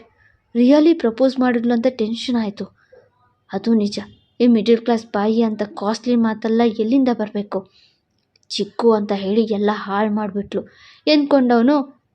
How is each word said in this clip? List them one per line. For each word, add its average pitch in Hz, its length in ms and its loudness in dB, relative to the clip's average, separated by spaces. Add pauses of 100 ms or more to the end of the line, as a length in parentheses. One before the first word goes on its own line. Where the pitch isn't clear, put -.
(560)
ರಿಯಲಿ 294 380 6
ಪ್ರಪೋಸ್ 262 460 0
ಮಾಡಿದ್ಲು 240 340 0
ಅಂತ 233 160 0
ಟೆನ್ಷನ್ 233 460 -4
ಆಯ್ತು." 214 300 -4 (880)
"ಅದು 202 200 -2
ನಿಜ, 202 260 -2 (420)
ಈ 247 60 4
ಮಿಡಲ್ 226 300 4
ಕ್ಲಾಸ್ 226 280 -2
ಬಾಯಿ 220 360 0
ಅಂತ 214 220 -2
ಕಾಸ್ಟ್ಲಿ 220 520 -4
ಮಾತೆಲ್ಲ 226 460 0 (180)
ಎಲ್ಲಿಂದ 247 300 2 (100)
ಬರ್ಬೇಕು?" 202 500 -6 (800)
"ಚಿಕ್ಕು 208 440 0
ಅಂತ 214 180 -2
ಹೇಳಿ 196 300 0
ಎಲ್ಲ 208 320 -2
ಹಾಳ್ 202 380 -4
ಮಾಡ್ಬಿಟ್ಲು" 202 500 -6 (460)
ಎಂದ್ಕೊಂಡವನು, 277 960 2 (120)